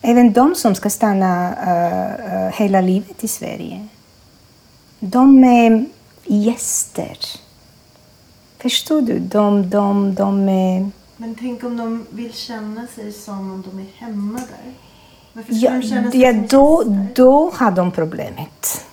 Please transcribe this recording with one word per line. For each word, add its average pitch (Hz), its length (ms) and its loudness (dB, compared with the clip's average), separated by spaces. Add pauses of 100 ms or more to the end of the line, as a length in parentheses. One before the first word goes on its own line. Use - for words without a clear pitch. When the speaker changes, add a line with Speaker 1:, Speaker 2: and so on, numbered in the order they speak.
Speaker 1:
Även 240 320 4
de 277 220 4
som 214 200 0
ska - 140 -6
stanna, 185 640 0
eh, 185 880 -4
eh, 185 80 -4
hela 196 280 0
livet 185 420 -2
i 220 40 -6
Sverige. 180 600 -10 (1120)
De 254 440 6
är 233 420 6 (400)
gäster. - 920 -4 (1400)
Förstår 302 440 -2
du? 226 180 -2
De, 202 500 0
de, 202 460 0
de 196 340 0
är 190 400 0 (280)
Speaker 2:
Men 226 220 -12
tänk 240 240 -10
om 240 140 -8
de 226 320 -8
vill 226 240 -12
känna 220 640 -12
sig 208 180 -14
som 196 380 -12
om 190 200 -12
de 190 80 -14
är 196 260 -18
hemma 208 340 -8
där. 254 340 -16 (600)
Varför 226 200 -10
ska 226 120 0
Speaker 1:
Ja, 247 60 4
Speaker 2:
de 254 160 -2
känna 247 240 -2
sig 262 100 2
Speaker 1:
ja, 254 100 6
Speaker 2:
som 214 160 -2
Speaker 1:
då, 294 380 6
Speaker 2:
gäster? 196 300 -2
Speaker 1:
då 277 400 6
har 233 160 0
de 180 200 0
problemet. - 1000 -8